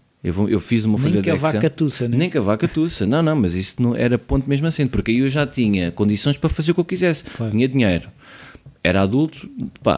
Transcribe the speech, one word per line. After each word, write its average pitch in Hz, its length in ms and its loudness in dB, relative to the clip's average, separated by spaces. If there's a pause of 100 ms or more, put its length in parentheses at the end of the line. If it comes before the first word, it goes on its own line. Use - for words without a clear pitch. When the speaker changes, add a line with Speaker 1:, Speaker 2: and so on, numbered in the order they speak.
(240)
Speaker 1:
Eu 90 100 -2
vou, 98 160 0
eu 101 100 2
fiz 110 260 -2
uma 110 140 2
Speaker 2:
Nem 135 80 0
Speaker 1:
folha 175 80 2
Speaker 2:
que 202 80 2
Speaker 1:
de 180 80 0
Speaker 2:
a 156 40 2
Speaker 1:
Excel. 147 180 0
Speaker 2:
vaca 151 180 2
tussa, 135 360 -2
né? 117 100 0
Speaker 1:
Nem 175 120 0
que 165 80 -2
a 131 40 0
vaca 107 260 0
tussa, 160 400 -2
não, 151 160 2
não, 156 120 2
mas 95 200 0
isso 95 260 -6
não 120 140 2
era 120 240 0
ponto 135 280 -2
mesmo 143 200 0
assente, 147 220 -2
porque 101 220 -4
aí 117 80 2
eu 135 100 2
já 143 180 -2
tinha 101 440 0
condições 104 460 0
para 160 140 0
fazer 160 200 -2
o - 40 4
que 180 60 -4
eu 170 40 2
quisesse. 175 380 -2
Speaker 2:
Claro. 113 280 -6
Speaker 1:
Tinha 113 160 2
dinheiro. 117 420 0 (720)
Era 92 180 4
adulto, 131 480 0 (320)
pá, 90 160 2